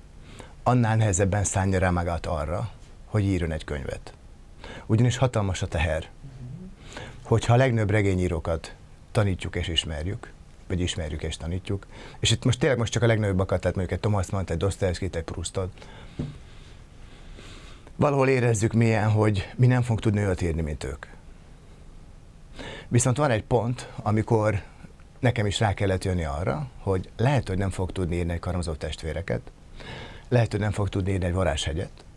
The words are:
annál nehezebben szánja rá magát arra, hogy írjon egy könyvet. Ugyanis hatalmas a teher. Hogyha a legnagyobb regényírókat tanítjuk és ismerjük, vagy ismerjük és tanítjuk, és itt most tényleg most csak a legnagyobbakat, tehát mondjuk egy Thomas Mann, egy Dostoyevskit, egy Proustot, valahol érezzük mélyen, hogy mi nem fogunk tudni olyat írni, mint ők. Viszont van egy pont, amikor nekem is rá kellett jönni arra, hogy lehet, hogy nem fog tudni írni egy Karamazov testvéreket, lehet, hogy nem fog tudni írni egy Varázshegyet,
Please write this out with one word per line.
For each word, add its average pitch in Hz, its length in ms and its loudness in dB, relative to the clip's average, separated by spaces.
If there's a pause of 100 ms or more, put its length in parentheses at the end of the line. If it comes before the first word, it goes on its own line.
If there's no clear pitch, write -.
(640)
annál 120 320 6
nehezebben 101 480 4
szánja 95 360 2
rá 92 100 4
magát 87 360 0
arra, 82 440 -4 (360)
hogy 107 180 0
írjon 87 280 2
egy 78 120 -4
könyvet. - 500 -8 (720)
Ugyanis 117 320 4
hatalmas 104 440 0
a 98 60 -2
teher. 82 420 -2 (1120)
Hogyha 113 300 2
a 120 40 6
legnagyobb 117 320 4
regényírókat 90 840 0 (360)
tanítjuk 98 440 0
és 87 120 -2
ismerjük, 82 640 -4 (360)
vagy 92 120 -2
ismerjük 78 440 -4
és 80 140 -6
tanítjuk, 92 480 -6 (340)
és - 120 2
itt - 140 0
most 123 140 2
tényleg 139 180 4
most 113 140 -2
csak 113 120 0
a 120 40 6
legnagyobbakat, 98 520 2
tehát 90 160 0
mondjuk 90 220 -2
egy - 60 -4
Thomas 104 260 0
Mann, 98 180 -2
egy 85 100 -2
Dostoyevskit, 92 580 -2
egy 82 80 -4
Proustot, 92 480 -6 (2250)
valahol 143 320 4
érezzük 120 460 4
mélyen, 110 380 4
hogy 107 440 2
mi 123 120 6
nem 123 140 6
fogunk 117 180 0
tudni 104 200 2
olyat 98 220 2
írni, 82 200 0
mint 76 220 -4
ők. 67 220 -8 (1800)
Viszont 123 300 2
van 147 140 4
egy 107 120 2
pont, 120 520 0
amikor 107 680 2 (580)
nekem 113 260 2
is 101 140 0
rá 104 140 2
kellett 95 300 0
jönni 90 200 0
arra, 104 440 -2 (120)
hogy 95 380 0
lehet, 123 300 2
hogy 95 100 -2
nem 98 120 0
fog 92 220 -4
tudni 87 240 -2
írni 87 180 0
egy 82 60 -4
Karamazov 85 380 -4
testvéreket, 78 640 -6 (880)
lehet, 120 220 4
hogy 107 80 0
nem 104 120 0
fog 98 180 0
tudni 98 220 0
írni 92 140 0
egy 87 80 2
Varázshegyet, 82 580 0 (260)